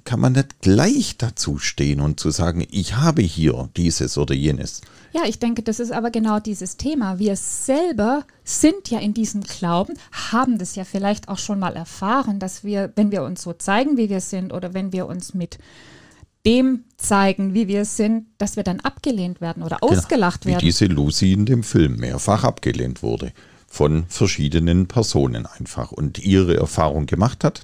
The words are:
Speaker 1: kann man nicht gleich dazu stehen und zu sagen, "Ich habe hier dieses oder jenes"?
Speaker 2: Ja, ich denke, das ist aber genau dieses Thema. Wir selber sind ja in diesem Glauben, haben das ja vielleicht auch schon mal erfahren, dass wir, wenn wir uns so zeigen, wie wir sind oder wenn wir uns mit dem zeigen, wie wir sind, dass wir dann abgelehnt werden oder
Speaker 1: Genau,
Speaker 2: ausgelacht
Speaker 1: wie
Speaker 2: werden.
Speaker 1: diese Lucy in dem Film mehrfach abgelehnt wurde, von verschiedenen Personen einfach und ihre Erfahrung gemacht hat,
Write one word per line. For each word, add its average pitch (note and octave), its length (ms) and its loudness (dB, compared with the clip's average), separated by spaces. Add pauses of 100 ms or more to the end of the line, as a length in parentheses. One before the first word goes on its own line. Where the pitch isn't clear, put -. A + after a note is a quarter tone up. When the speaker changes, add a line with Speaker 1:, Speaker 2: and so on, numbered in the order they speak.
Speaker 1:
kann A2+ 160 -2
man B2+ 120 4
nicht C3+ 280 0
gleich F3+ 580 4
dazu D#2 400 -4
stehen C#2+ 420 0
und D2 180 0
zu E2+ 120 -2
sagen, E2+ 400 0
"Ich G2+ 260 -4
habe D3+ 240 2
hier D2+ 560 2
dieses E2 400 0
oder C#2 180 0
jenes"? C#2 460 -2 (320)
Speaker 2:
Ja, E4 140 -2
ich A3 120 -4
denke, A#3 240 -2
das A3 160 -2
ist A#3 140 -6
aber A#3 180 -2
genau A3 300 0
dieses G#3 380 -8
Thema. A3+ 400 -2
Wir G3 180 0
selber C4+ 880 0 (180)
sind F4+ 480 2
ja A3+ 100 -2
in G#3 120 -2
diesem G#3+ 300 -2
Glauben, F3+ 520 -2 (180)
haben A#3+ 460 0
das - 180 -8
ja F#3+ 80 -8
vielleicht G3+ 440 -2
auch G3 100 -8
schon G3+ 200 -4
mal F#3 180 -4
erfahren, G3+ 640 -2
dass F#3+ 260 -8
wir, G3+ 320 -4
wenn G#3 140 4
wir G3+ 120 -2
uns F3+ 200 -6
so F3 100 -10
zeigen, B3 440 0
wie A3+ 120 2
wir G3 120 -2
sind F#3 320 -6
oder F3+ 200 -8
wenn F#3+ 200 -6
wir F#3 140 -4
uns - 280 -10
mit F3 240 -6 (880)
dem B3+ 380 4 (120)
zeigen, G3 560 2
wie G#3 160 2
wir G3+ 160 0
sind, A3 420 0 (120)
dass G3+ 180 -4
wir G#3 60 -4
dann - 180 -2
abgelehnt G3+ 600 -4
werden E3+ 220 -6
oder E3 180 -6
Speaker 1:
Genau, - 120 4
Speaker 2:
ausgelacht F3+ 540 2
Speaker 1:
wie F#3+ 40 0
Speaker 2:
werden. F3+ 100 2
Speaker 1:
diese F2+ 260 4
Lucy D2+ 460 2
in G2+ 120 4
dem A#2+ 180 2
Film D2+ 340 2
mehrfach B1+ 480 0
abgelehnt B1 580 -2
wurde, A#1 300 -4 (360)
von D#2 400 2
verschiedenen E2+ 800 2
Personen C2 580 0
einfach - 460 -10
und D2 260 -6
ihre F#2+ 380 4
Erfahrung D#2 500 0
gemacht - 380 0
hat, - 200 0